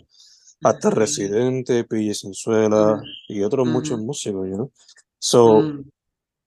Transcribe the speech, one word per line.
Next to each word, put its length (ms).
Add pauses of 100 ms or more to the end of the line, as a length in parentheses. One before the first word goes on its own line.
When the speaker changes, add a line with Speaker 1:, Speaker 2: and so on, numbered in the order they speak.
(640)
Speaker 1:
hasta 260
Speaker 2:
Ujú. 100
Speaker 1:
Residente, 840
P 240
J 60
Sensuela 800
Speaker 2:
Ujú. 100 (240)
Speaker 1:
y 140
otros 240
Speaker 2:
Ujú. 60
Speaker 1:
muchos 280
músicos, 480
you 80
know. 160 (460)
So, 440
Speaker 2:
Mm. 260 (580)